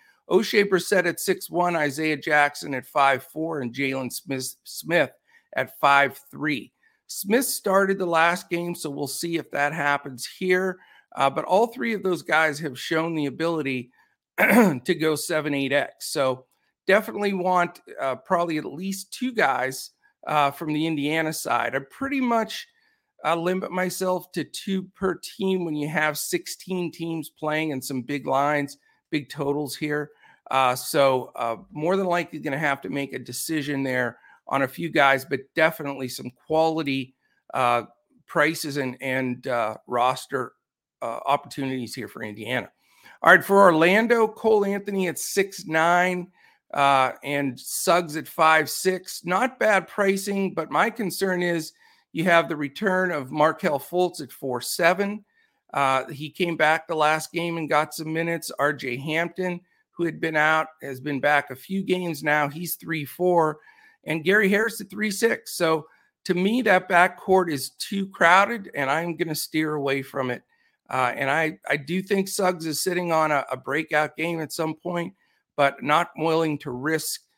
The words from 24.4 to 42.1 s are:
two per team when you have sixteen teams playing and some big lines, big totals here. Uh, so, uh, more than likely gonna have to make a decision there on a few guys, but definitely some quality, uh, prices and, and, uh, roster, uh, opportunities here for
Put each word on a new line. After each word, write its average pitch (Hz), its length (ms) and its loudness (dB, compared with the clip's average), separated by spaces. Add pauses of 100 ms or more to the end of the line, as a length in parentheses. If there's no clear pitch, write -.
two 190 400 -6 (120)
per 185 200 -2
team 190 500 -4
when 156 80 -4
you 147 140 -4
have 156 280 0
sixteen 175 760 -4
teams 165 380 -6
playing 156 420 -2
and 131 120 -6
some 131 200 -4
big 139 240 -6
lines, 143 500 0 (320)
big 147 200 -4
totals 143 460 -4
here. 147 360 -4 (400)
Uh, 131 240 4
so, 135 600 2
uh, 117 200 -4 (160)
more 160 240 -2
than 190 100 0
likely 175 320 -2
gonna 139 180 -6
have 143 260 -2
to - 80 -10
make 139 240 -6
a 127 60 -8
decision 139 640 -6
there 127 380 -2 (280)
on 139 140 0
a 131 60 0
few 170 220 -6
guys, 139 360 4
but 135 140 -4 (160)
definitely 143 520 0
some 123 220 -10 (160)
quality, 156 720 0 (400)
uh, 120 280 2 (440)
prices 151 500 0
and, 127 240 -4
and, 131 460 -4
uh, 113 280 -2 (120)
roster, 127 640 -2 (500)
uh, 117 240 -6
opportunities 135 680 -4
here 110 120 -10
for 120 140 -14